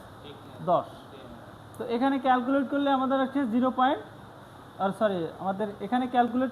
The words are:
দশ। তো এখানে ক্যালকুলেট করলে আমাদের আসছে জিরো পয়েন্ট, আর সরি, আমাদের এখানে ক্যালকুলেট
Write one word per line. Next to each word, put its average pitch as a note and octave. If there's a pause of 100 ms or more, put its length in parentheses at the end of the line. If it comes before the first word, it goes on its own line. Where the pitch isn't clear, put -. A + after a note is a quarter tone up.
(680)
দশ। E3 (920)
তো A3
এখানে C4+
ক্যালকুলেট B3+
করলে C#4+
আমাদের C4
আসছে C4+
জিরো B3
পয়েন্ট, C#4 (760)
আর F#3+
সরি, F#3+ (140)
আমাদের G3 (120)
এখানে B3
ক্যালকুলেট B3